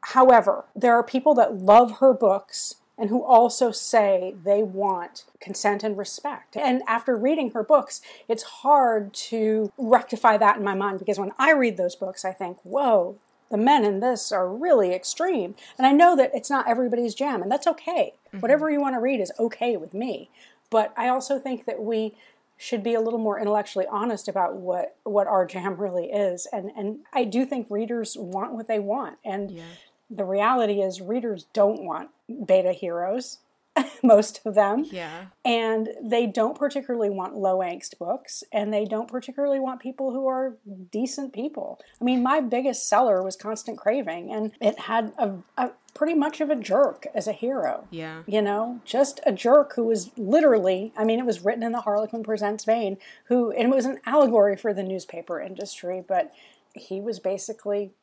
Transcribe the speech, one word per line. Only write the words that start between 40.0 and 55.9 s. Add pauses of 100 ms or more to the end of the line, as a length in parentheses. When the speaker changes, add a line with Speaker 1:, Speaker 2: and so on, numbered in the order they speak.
Speaker 1:
who
are (340)
decent
people. (220)
I
mean,
my
biggest
seller
was
Constant
Craving,
and
it
had
a, (220)
a (240)
pretty
much
of
a
jerk
as
a
hero.
Speaker 2:
Yeah.
Speaker 1:
You
know,
just
a
jerk
who
was
literally,
I
mean,
it
was
written
in
the
Harlequin
Presents
vein, (280)
who,
and
it
was
an
allegory
for
the
newspaper
industry,